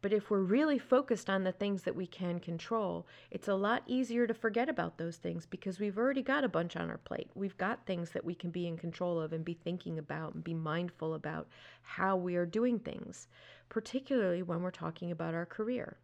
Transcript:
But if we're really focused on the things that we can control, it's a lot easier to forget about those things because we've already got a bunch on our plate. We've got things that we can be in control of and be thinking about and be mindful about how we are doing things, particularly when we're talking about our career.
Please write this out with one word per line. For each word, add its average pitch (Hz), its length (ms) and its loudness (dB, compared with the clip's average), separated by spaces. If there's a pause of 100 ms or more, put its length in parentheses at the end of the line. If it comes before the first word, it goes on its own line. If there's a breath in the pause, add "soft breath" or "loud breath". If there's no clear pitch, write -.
But 202 120 2
if 208 180 2
we're 202 100 4
really 262 380 6
focused 247 520 4
on 190 140 2
the 185 80 2
things 202 300 0
that - 140 0
we 175 100 -4
can 175 320 -4
control, 175 680 -2 (240 loud breath)
it's - 180 -6
a 196 60 4
lot 208 320 2
easier 240 400 2
to 226 80 2
forget 233 340 2
about 175 300 -2
those 170 180 -4
things 170 300 -4
because 190 340 -6
we've 202 160 0
already 262 260 2
got 277 220 2
a 240 40 4
bunch 170 280 0
on 170 140 -2
our - 80 -6
plate. - 360 -6
We've 190 220 -4
got 208 300 -2
things 175 240 -2
that - 140 -4
we 170 100 -2
can 175 160 -4
be 175 160 -2
in 165 100 -2
control 170 420 -2
of 156 140 -2
and 160 120 -2
be 170 100 -4
thinking 170 440 -4
about 156 360 -6
and 160 100 -6
be 165 80 -2
mindful 160 600 -2
about 160 340 -4 (320 loud breath)
how 190 360 0
we 180 200 0
are 175 80 4
doing 226 340 2
things, - 500 -8 (420 loud breath)
particularly 220 720 0
when 170 180 -2
we're 180 100 0
talking 165 400 -6
about 165 220 -2
our 170 140 -2
career. 226 580 -2